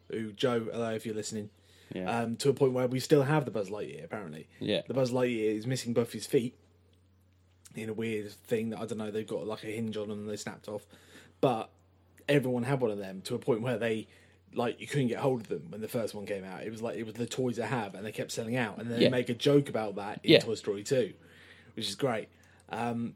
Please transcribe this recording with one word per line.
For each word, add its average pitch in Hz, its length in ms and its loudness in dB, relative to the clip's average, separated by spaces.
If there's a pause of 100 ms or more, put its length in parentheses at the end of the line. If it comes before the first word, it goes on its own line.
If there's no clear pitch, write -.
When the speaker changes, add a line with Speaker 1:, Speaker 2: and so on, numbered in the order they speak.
Speaker 1:
who, 110 220 -4
Joe, 117 400 2
hello 117 200 -2
if 110 140 -4
you're 110 100 -4
listening, 107 340 -6 (440)
Speaker 2:
Yeah. 98 280 0
Speaker 1:
um, 117 160 -2
to 139 120 4
a 131 40 8
point 131 200 4
where 127 140 2
we 127 120 0
still 139 240 6
have 143 220 4
the 117 60 -4
Buzz 98 180 -2
Lightyear, 95 340 -6
apparently. 85 440 -8 (120)
Speaker 2:
Yeah. 104 280 2
Speaker 1:
The 117 60 -4
Buzz 127 180 4
Lightyear 120 440 2
is 107 120 -4
missing 123 260 -2
both 117 200 2
his 110 120 -8
feet 127 300 2 (1200)
in - 140 -6
a 220 40 -2
weird 107 380 -2
thing 113 400 0
that, 107 80 -4
I 113 60 -4
don't 107 120 -4
know, 107 140 -4
they've 110 160 -2
got, 87 200 -2
like, 110 160 -6
a 110 40 -8
hinge 110 300 -2
on 104 120 -4
them 104 100 -6
and 104 100 -6
they 107 60 -4
snapped - 320 -10
off. 107 180 -8 (560)
But 120 280 2 (580)
everyone 127 360 4
had 135 180 2
one 113 100 4
of 101 60 -2
them 95 260 -8
to 123 120 -4
a 110 40 0
point 113 220 2
where 123 160 0
they, 110 300 0 (460)
like, 120 280 0
you 107 60 -12
couldn't 139 200 2
get 95 120 -2
hold 131 220 2
of 98 60 -14
them 82 220 -6
when 104 120 -10
the 107 60 -6
first 107 280 -2
one 101 100 -8
came 98 180 -4
out. 92 200 -10
It 110 80 -6
was 110 100 -10
like, 113 160 -4
it 113 80 -4
was 107 100 -10
the 117 120 -4
toy 127 240 0
to 110 140 -2
have, 107 300 -2
and 98 100 -8
they 107 60 -6
kept - 200 -6
selling 117 240 -4
out. 113 240 -2
And 117 100 -6
then 117 100 -2
Speaker 2:
Yeah. - 80 6
Speaker 1:
they 131 40 4
make 127 180 0
a 117 60 0
joke 143 340 4
about 107 260 -2
that 101 280 -8
in 147 100 8
Speaker 2:
Yeah. 127 60 12
Speaker 1:
Toy 110 160 -2
Story 101 280 -4
two, 123 300 0 (600)
which 110 120 -4
is 101 80 -6
great. 117 340 -2 (400)
Um, 117 460 -2